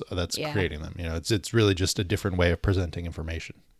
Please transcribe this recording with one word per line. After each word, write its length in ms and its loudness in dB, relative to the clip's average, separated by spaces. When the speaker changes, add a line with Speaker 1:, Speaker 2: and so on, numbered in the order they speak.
Speaker 1:
that's 260 -2
Speaker 2:
Yeah. 140 -6
Speaker 1:
creating 300 0
them. 180 -10
You 60 -6
know, 100 -4
it's, 160 -4
it's 220 -2
really 200 6
just 260 0
a 40 0
different 340 0
way 140 6
of 100 0
presenting 440 0
information. 500 -8